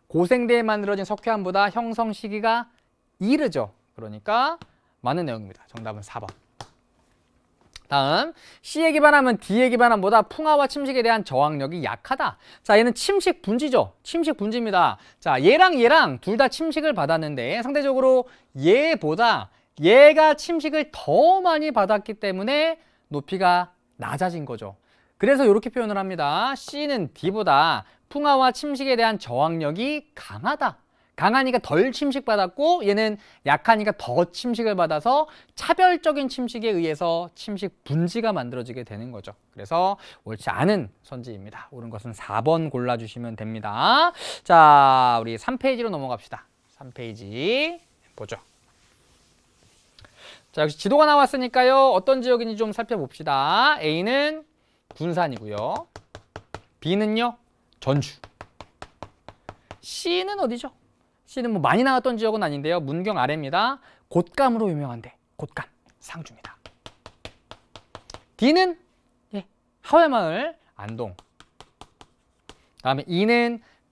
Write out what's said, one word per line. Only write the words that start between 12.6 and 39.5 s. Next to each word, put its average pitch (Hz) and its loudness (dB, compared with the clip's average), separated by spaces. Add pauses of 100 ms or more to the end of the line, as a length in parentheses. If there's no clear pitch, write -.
자, 208 6
얘는 233 2
침식 381 -2
분지죠. 233 -2
침식 320 -4
분지입니다. 208 0 (200)
자, 135 -2
얘랑 302 6
얘랑 233 4
둘 214 -4
다 262 4
침식을 302 -2
받았는데 160 -2
상대적으로 262 2 (280)
얘보다 196 2 (300)
얘가 294 8
침식을 311 -4
더 320 2
많이 311 -2
받았기 208 -2
때문에 262 -4 (300)
높이가 180 -2 (240)
낮아진 151 -6
거죠. 107 -14 (400)
그래서 269 2
이렇게 214 4
표현을 214 -4
합니다. 190 -2
C는 285 -6
D보다 160 2 (240)
풍화와 277 2
침식에 269 -4
대한 220 0
저항력이 165 -4
강하다. 190 -6 (420)
강하니까 247 2
덜 196 0
침식받았고 262 -2
얘는 208 0 (260)
약하니까 208 2
더 165 -2
침식을 226 -4
받아서 180 0 (300)
차별적인 330 2
침식에 226 -6
의해서 170 -2
침식 - -10
분지가 175 -2
만들어지게 123 -8
되는 113 -14
거죠. 104 -16 (180)